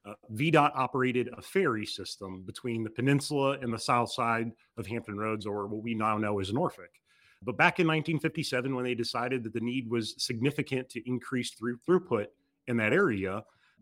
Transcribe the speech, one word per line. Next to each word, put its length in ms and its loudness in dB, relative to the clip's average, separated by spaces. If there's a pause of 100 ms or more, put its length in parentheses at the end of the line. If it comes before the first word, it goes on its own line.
uh, 80 -12 (160)
V 200 0
dot 260 6
operated 600 2
a 40 -14
ferry 440 2
system 580 -10
between 420 -4
the 40 -4
peninsula 720 2
and 120 -4
the 60 -2
south 360 2
side 400 0 (240)
of 100 -6
Hampton 300 -6
Roads, 280 -2
or 220 -4
what 160 -6
we 100 -4
now 240 2
know 220 0
as 140 -2
Norfolk. 360 -2 (520)
But 160 -6
back 240 4
in 60 6
nineteen 300 2
fifty-seven, 560 -2
when 120 -2
they 100 0
decided 480 -2
that 80 -8
the 80 -2
need 300 -4
was 340 -2
significant 680 -2
to 160 -10
increase 440 -4
through-, 280 -6
throughput 480 2 (400)
in 100 0
that 160 4
area, 500 2 (380)